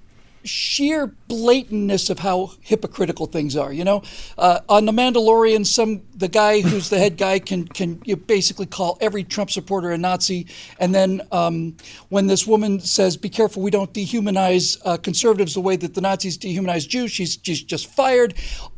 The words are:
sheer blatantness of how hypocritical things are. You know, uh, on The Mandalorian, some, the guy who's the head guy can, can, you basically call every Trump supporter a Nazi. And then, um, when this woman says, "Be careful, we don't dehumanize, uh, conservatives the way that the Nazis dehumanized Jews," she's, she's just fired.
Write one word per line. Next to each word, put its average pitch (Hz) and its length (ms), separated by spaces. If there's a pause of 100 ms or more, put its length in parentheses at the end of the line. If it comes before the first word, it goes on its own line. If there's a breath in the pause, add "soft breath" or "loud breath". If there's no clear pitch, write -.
(440 soft breath)
sheer 285 720 (140)
blatantness 220 840
of 170 100
how 185 320 (100)
hypocritical 170 640
things 147 300
are. 139 160
You 160 120
know, 202 180 (360 loud breath)
uh, 175 300
on 214 180
The 220 60
Mandalorian, 226 720
some, 220 360 (140)
the 185 120
guy 214 340
who's 175 280
the 196 80
head 185 180
guy 196 240
can, 180 280
can, 170 360
you 202 120
basically 196 500
call 175 340
every 208 240
Trump - 260
supporter 185 400
a 170 80
Nazi. 180 480 (320 loud breath)
And 180 160
then, 190 280 (100)
um, 165 440 (340 loud breath)
when 196 180
this 190 180
woman 214 340
says, 185 360
"Be 202 120
careful, 202 340
we 202 100
don't 196 200
dehumanize, 190 920
uh, 175 140
conservatives 190 560
the 196 60
way 190 160
that 180 180
the 196 60
Nazis 190 360
dehumanized 175 540
Jews," 247 220
she's, - 300
she's 156 200
just - 240
fired. 254 480 (440 loud breath)